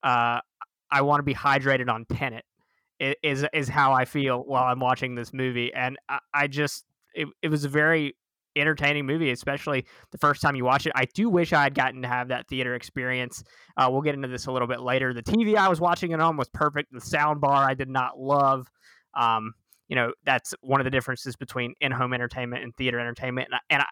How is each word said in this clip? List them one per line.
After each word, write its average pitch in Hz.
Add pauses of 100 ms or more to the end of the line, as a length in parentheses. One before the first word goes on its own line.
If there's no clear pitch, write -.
Uh, 120 (500)
I 139
wanna 143
be 139
hydrated 135
on 113
Tenet," 120 (560)
i-, 135
is, 143
is 143
how 135
I 127
feel 135
while 131
I'm 127
watching 127
this 120
movie. 123
And 131 (100)
I, 135 (120)
I 143
just, 143 (280)
it, 151 (140)
it 165
was 147
a -
very 151 (400)
entertaining 147
movie, 151
especially 139 (280)
the -
first 147
time 143
you 123
watch 127
it. 160
I 131
do 214
wish 175
I 151
had 139
gotten 131
to 123
have 123
that 123
theater 127
experience. 127 (320)
Uh, 131
we'll 131
get 151
into 139
this 127
a 131
little 123
bit 123
later. 127
The 117
T 220
V 214
I 196
was 170
watching 175
it 160
on 160
was 135
perfect. 147
The 127
sound 147
bar 139
I 135
did 131
not 131
love. 135 (420)
Um, 113 (340)
you 131
know, 123 (120)
that's 131
one 135
of 131
the 131
differences 131
between 123
in-home 127
entertainment 123
and 120
theater 127
entertainment. 123
And 127
I, - (100)
and 143
I -